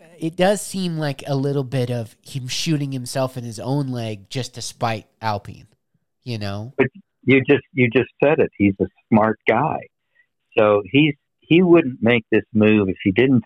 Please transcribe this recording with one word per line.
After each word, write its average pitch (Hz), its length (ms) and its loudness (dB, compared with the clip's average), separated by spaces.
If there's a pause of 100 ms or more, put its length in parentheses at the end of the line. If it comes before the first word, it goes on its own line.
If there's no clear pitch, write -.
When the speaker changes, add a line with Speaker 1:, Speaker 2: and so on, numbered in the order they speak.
(200)
Speaker 1:
it 160 160 -8
does 190 260 0
seem 180 360 -6
like 147 280 -6
a 147 100 -4
little 139 280 -2
bit 123 260 -4
of 117 320 -8
him 127 260 -12
shooting 143 440 -4
himself 131 460 -6
in 120 60 -10
his 117 160 -12
own 135 280 -2
leg 113 420 -8
just 127 240 -8
to 117 80 -16
spite 113 460 -6 (120)
Alpine, - 480 -6 (560)
you 120 140 -8
know? 104 400 -8
Speaker 2:
But 131 100 0 (360)
you 131 260 4
just, 139 140 2 (100)
you 123 160 0
just 117 220 -2 (120)
said 147 160 2
it. 101 180 0
He's 101 220 0
a 95 80 -2 (240)
smart 110 360 2
guy. 113 320 0 (760)
So 104 340 4
he's, 147 240 2 (240)
he 165 220 4
wouldn't 165 400 4
make 117 300 2
this 107 220 2
move 107 360 4
if 90 140 -4
he 101 80 2
didn't 127 340 2